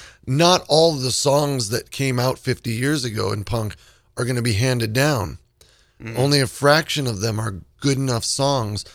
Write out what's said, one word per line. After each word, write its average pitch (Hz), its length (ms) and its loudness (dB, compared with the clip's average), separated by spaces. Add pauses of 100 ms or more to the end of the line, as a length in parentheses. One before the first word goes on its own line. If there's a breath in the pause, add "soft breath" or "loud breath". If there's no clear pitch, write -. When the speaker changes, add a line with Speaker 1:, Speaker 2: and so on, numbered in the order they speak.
(260 loud breath)
Speaker 1:
Not 170 420 4
all 160 240 6
the 127 180 -4
songs 139 600 0
that - 200 -6
came 131 300 -2
out 127 180 0
fifty 123 340 -4
years 135 320 -2
ago 104 280 -2
in 104 120 -4
punk 110 300 -4 (420 soft breath)
are 123 80 -2
gonna 120 180 -2
be 117 100 0
handed 113 400 0
down. 131 460 0 (640 soft breath)
Speaker 2:
Mm. 113 160 -12
Speaker 1:
Only 139 240 4
a 123 60 2
fraction 143 600 2
of 101 120 -4
them 110 200 -2
are 98 200 -6 (200)
good 139 180 0
enough 127 260 -2
songs, 123 600 -2 (100)